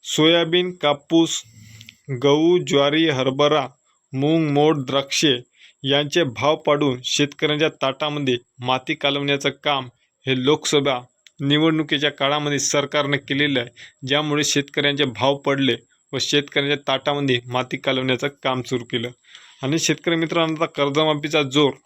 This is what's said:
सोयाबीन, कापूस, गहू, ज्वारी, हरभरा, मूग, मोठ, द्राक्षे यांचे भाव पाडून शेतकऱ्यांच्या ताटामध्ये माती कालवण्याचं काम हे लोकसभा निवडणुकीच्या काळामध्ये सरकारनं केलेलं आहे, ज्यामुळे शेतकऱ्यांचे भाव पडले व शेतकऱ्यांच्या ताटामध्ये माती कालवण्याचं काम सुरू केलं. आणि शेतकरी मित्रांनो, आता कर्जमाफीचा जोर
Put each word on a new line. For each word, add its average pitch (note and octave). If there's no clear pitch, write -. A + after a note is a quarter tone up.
सोयाबीन, E3+
कापूस, D#3+
गहू, D#3
ज्वारी, C#3+
हरभरा, C3+
मूग, D3
मोठ, D3+
द्राक्षे C#3
यांचे C#3+
भाव C#3
पाडून C#3+
शेतकऱ्यांच्या D3+
ताटामध्ये C#3+
माती B2+
कालवण्याचं C#3+
काम C3+
हे C3
लोकसभा C#3+
निवडणुकीच्या D3+
काळामध्ये D3
सरकारनं C#3+
केलेलं C#3
आहे, A#2+
ज्यामुळे D3
शेतकऱ्यांचे C#3+
भाव C3
पडले C3+
व C3+
शेतकऱ्यांच्या C#3+
ताटामध्ये C3+
माती B2
कालवण्याचं C3
काम B2+
सुरू A#2+
केलं. A#2+
आणि C#3
शेतकरी D#3+
मित्रांनो, E3
आता D#3+
कर्जमाफीचा D3+
जोर C#3